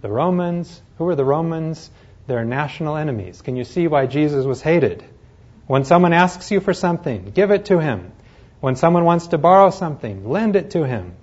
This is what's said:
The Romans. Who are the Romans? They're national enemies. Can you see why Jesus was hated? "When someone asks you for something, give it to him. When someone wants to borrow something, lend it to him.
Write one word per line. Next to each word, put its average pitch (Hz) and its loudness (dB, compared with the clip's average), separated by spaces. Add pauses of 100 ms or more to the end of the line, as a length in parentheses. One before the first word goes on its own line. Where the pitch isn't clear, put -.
The 101 -8
Romans. 175 -4 (180)
Who 165 -4
are 175 -2
the 185 0
Romans? 160 -4 (380)
They're 120 -2
national 147 -4
enemies. 113 -6
Can 127 -8
you 123 -6
see 170 -2
why 147 2
Jesus 143 0
was 131 -4
hated? 156 0 (640)
"When 135 2
someone 175 6
asks 175 2
you 202 2
for 190 -2
something, 135 -4
give 196 2
it 202 0
to 185 4
him. 113 -4 (480)
When 131 -2
someone 170 4
wants 170 2
to 165 0
borrow 185 6
something, 120 -8
lend 202 0
it 180 -2
to 165 0
him. 98 -6 (100)